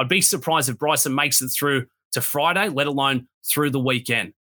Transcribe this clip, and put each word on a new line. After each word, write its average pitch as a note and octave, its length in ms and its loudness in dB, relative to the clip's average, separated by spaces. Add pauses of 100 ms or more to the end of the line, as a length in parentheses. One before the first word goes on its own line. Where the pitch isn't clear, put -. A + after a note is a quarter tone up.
I'd C3 80 -2
be F#3 140 2
surprised D#3 480 0
if A#2 80 -8
Bryson D3 360 0
makes C#3+ 280 0
it C3 60 -6
through C#3 360 0 (280)
to B2 80 -2
Friday, F3 480 0
let C#3+ 180 0
alone C3+ 400 0 (180)
through D3 260 0
the C3+ 100 0
weekend. B2 520 -2 (120)